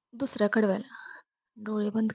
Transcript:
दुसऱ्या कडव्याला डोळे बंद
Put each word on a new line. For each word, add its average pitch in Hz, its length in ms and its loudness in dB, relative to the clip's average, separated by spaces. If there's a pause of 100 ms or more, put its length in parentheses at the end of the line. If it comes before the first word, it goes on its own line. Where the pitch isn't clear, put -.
(120)
दुसऱ्या 233 360 0
कडव्याला 208 460 2 (640)
डोळे 214 340 -2
बंद 220 240 2